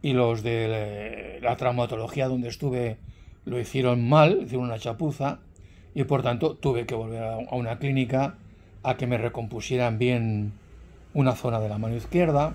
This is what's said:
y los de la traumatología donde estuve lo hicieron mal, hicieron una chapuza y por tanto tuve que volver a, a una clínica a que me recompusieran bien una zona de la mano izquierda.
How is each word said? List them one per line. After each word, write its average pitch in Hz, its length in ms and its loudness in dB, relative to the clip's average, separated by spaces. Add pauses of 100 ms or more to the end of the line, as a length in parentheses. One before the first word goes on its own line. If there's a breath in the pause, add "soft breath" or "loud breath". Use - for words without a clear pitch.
y 143 120 0
los 117 300 2
de 110 960 -4
la 123 160 0
traumatología 123 720 -2
donde 123 180 -2
estuve 123 500 -4 (460 loud breath)
lo 123 160 -6
hicieron 123 480 2
mal, 156 360 6
hicieron 123 240 -4
una 113 120 -6
chapuza 143 600 -4 (540 loud breath)
y 139 120 0
por 135 180 2
tanto 123 320 0
tuve 120 300 0
que 117 100 -4
volver 113 280 -6
a, 110 100 -4
a 113 220 -6
una 117 240 -2
clínica 135 560 0 (480 loud breath)
a 127 120 0
que 127 120 -4
me 123 100 2
recompusieran 117 800 -2
bien 113 560 2 (600)
una 131 200 4
zona 117 260 -2
de 107 80 -2
la 104 100 -4
mano 113 200 -2
izquierda. 170 580 2